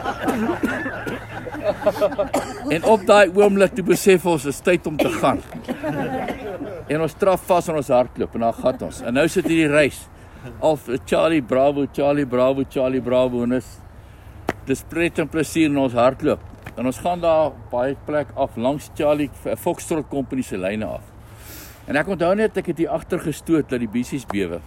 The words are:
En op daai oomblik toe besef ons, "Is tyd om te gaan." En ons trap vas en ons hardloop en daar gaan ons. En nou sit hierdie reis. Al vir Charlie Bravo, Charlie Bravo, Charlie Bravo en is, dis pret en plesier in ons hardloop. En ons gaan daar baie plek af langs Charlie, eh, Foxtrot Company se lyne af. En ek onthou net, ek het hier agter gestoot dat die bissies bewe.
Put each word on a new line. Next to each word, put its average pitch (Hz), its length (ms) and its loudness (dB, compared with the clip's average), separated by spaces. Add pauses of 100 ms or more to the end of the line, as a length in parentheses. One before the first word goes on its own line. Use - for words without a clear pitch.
(2750)
En - 140 0
op 208 220 4
daai 202 300 8
oomblik 196 400 6
toe 196 80 -2
besef 180 420 4
ons, 160 200 0
"Is 139 140 -4
tyd - 280 2
om 151 100 -4
te - 120 2
gaan." 123 300 0 (1500)
En 151 140 -2
ons 160 120 -2
trap 190 260 2
vas 175 280 2
en 165 80 -2
ons 147 120 -2
hardloop 123 460 2
en 113 60 -6
daar 117 140 2
gaan 127 280 -2
ons. - 200 -8
En 120 120 -4
nou 147 140 4
sit 180 180 0
hierdie 160 220 2
reis. 143 400 2 (520)
Al 151 180 2
vir 123 280 -6
Charlie 165 360 2
Bravo, 139 520 2
Charlie 143 320 0
Bravo, 127 440 2
Charlie 131 320 0
Bravo 123 420 2
en 120 80 0
is, 127 160 -2 (960)
dis 135 240 -2
pret 165 300 -2
en 156 80 -2
plesier 160 380 0
in 143 120 0
ons 135 160 2
hardloop. 123 460 2 (380)
En 120 80 -4
ons 131 120 -2
gaan 175 220 -2
daar 160 320 2 (200)
baie 127 240 0 (100)
plek 147 300 -2
af 131 200 -2
langs 131 400 -2
Charlie, 147 340 2 (140)
eh, 139 120 -4
Foxtrot 160 540 -2
Company 135 320 -4
se 117 160 -6
lyne 101 280 -2
af. 62 160 -8 (840)
En 196 100 -4
ek 156 120 0
onthou 180 280 2
net, 214 220 0
ek 185 80 -2
het 160 120 -4
hier 156 120 0
agter 160 300 -4
gestoot 151 500 0
dat 127 100 -2
die 120 100 -4
bissies 123 360 -4
bewe. 87 420 -4